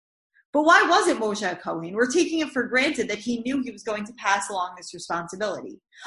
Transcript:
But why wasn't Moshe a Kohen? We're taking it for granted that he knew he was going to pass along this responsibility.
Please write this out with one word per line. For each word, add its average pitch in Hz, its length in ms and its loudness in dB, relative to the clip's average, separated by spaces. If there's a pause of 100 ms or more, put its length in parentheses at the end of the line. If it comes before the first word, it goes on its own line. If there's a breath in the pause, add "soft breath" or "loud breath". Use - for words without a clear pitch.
(520 soft breath)
But 302 120 4
why 359 240 8
wasn't 339 320 4
Moshe 208 300 -2
a 170 60 -6
Kohen? 165 380 -6
We're 247 160 2
taking 320 300 2
it 302 100 -2
for 240 140 -2
granted 254 440 0
that 208 100 -4
he 240 220 -4
knew 262 200 -2
he 233 120 -6
was 202 100 -16
going 208 240 -4
to - 80 -14
pass 202 360 0
along 180 260 -4
this 180 180 -14
responsibility. 170 880 -6 (260 loud breath)